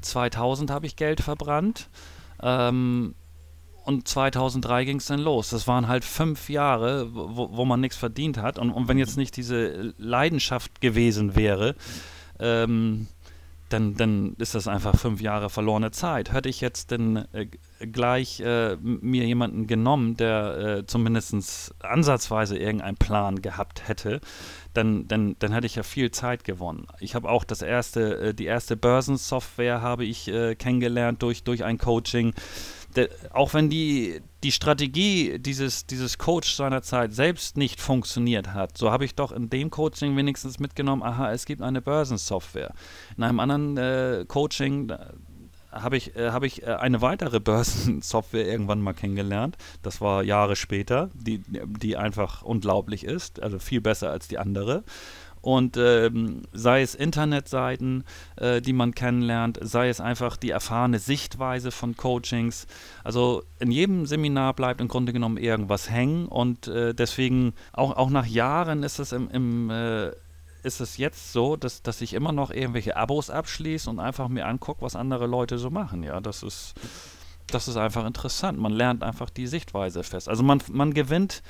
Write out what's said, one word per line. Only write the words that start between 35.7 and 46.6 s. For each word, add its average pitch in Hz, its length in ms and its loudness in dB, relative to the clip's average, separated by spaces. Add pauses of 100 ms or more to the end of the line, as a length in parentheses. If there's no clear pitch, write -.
dieses 127 320 -4
Coach - 360 0
seinerzeit 127 600 0
selbst 156 420 2
nicht 143 240 0
funktioniert 120 720 0
hat, 98 240 -4
so 110 140 4
habe 135 140 2
ich - 100 -8
doch 139 160 -2
in 117 180 -6
dem 139 200 -2
Coaching 147 480 0
wenigstens 135 420 -2
mitgenommen, 139 420 -2
aha, 120 300 -2
es 123 140 -4
gibt 147 160 -6
eine 127 200 -2
Börsensoftware. 131 920 -2 (420)
In 113 80 -2
einem 117 160 2
anderen, 143 380 0
äh, 127 500 0
Coaching, 139 600 -2
da - 220 -10 (600)
habe 123 240 -2
ich, - 220 -4
äh, 117 140 0
habe 131 160 0
ich, - 160 -8